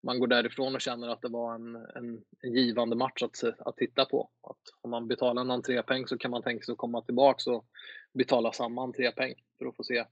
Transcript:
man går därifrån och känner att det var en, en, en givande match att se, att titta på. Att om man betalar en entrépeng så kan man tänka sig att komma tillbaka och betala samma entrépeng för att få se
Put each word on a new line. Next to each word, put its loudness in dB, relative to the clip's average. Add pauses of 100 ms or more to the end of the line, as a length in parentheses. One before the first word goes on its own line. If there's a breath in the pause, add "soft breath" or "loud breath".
man -2
går 4
därifrån 2
och -4
känner -6
att -6
det -6
var -4
en, -12
en, -10 (200)
en -4
givande 4
match 0
att -4
se, 0
att -6
titta 2
på. -2 (120)
Att -18 (220)
om -8
man -4
betalar 2
en -2
entrépeng 0
så -4
kan -4
man -2
tänka -4
sig -6
att -6
komma -4
tillbaka 4
och -2 (500 loud breath)
betala 4
samma -4
entrépeng -2 (240)
för -8
att -8
få -12
se -2